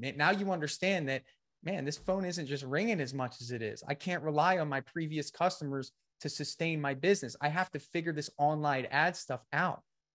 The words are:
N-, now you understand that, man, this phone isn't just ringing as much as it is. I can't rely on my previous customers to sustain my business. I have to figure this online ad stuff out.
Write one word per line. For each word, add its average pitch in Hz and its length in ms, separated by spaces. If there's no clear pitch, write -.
N-, 139 140
now 151 160
you 202 200
understand 170 560
that, 135 140
man, 165 220
this 151 120
phone 190 280
isn't 175 220
just 139 180
ringing 175 360
as 131 140
much 131 260
as 120 100
it 120 120
is. 107 260
I 143 60
can't 175 280
rely 156 360
on 156 100
my 135 120
previous 151 500
customers 143 640
to - 80
sustain 160 520
my 139 120
business. 143 480
I 143 80
have 175 220
to 151 80
figure 165 340
this 147 240
online 147 540
ad 165 260
stuff - 360
out. 165 300